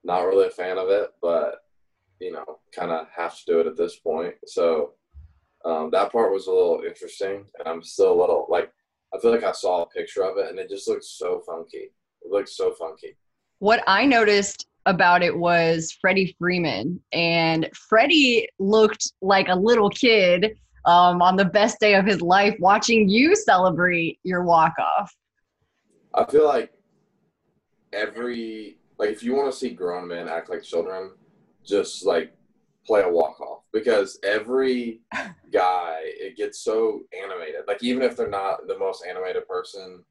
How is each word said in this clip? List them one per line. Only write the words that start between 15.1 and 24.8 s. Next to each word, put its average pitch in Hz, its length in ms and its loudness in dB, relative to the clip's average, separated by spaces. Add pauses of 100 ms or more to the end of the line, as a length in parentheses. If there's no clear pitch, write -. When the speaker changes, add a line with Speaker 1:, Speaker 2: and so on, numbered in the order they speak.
Speaker 2:
it 175 160 0
was 165 640 0
Freddie 190 400 0
Freeman, 170 600 -2 (100)
and 165 640 0
Freddie 254 720 2 (100)
looked 214 540 2 (100)
like 190 280 2
a 185 60 2
little 208 340 4
kid, 208 680 2 (280)
um, 175 360 6
on 185 140 4
the 196 100 4
best 202 360 2
day 208 140 6
of 190 100 4
his 196 160 0
life 202 380 4
watching 208 500 4
you 269 260 4
celebrate 180 880 2
your 180 200 -2
walk-off. 165 680 2 (1000)